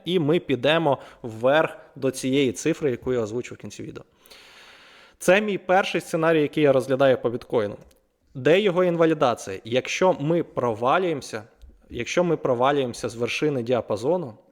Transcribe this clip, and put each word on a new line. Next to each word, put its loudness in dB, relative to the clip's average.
і 0
ми 2
підемо 0
вверх 0
до -2
цієї 0
цифри, -2
яку -6
я 0
озвучив -8
в -20
кінці -16
відео. -14
Це 4
мій -2
перший 0
сценарій, 2
який 0
я 6
розглядаю 4
по -2
біткоїну. -4
Де 4
його 2
інвалідація? 0
Якщо 0
ми 0
провалюємося, -2
якщо 0
ми 2
провалюємося 0
з -8
вершини -2
діапазону, -2